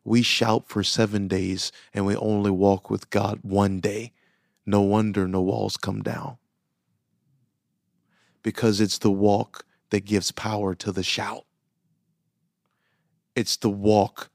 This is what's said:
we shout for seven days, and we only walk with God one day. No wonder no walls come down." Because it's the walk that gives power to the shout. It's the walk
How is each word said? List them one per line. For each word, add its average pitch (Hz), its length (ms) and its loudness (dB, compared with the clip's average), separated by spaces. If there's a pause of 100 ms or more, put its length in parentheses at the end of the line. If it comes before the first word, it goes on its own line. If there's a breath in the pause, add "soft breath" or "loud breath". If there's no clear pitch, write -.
we 117 180 2
shout 117 460 0
for 101 160 -4
seven 104 440 0
days, 92 440 -4 (220 loud breath)
and 101 120 -2
we 101 100 0
only 104 360 0
walk 95 380 2
with 101 200 -6
God 101 340 -2
one 98 360 0
day. 107 320 -4 (540)
No 101 160 4
wonder 101 460 2
no 92 140 0
walls 101 360 -2
come 101 240 -6
down." - 360 -8 (2000)
Because 107 380 2
it's 101 160 0
the 107 140 2
walk 101 540 0 (260)
that 101 140 0
gives 101 260 -2
power 104 440 -4
to - 160 -8
the 90 120 -2
shout. - 420 -6 (1900)
It's - 220 -2
the 110 120 0
walk 101 640 2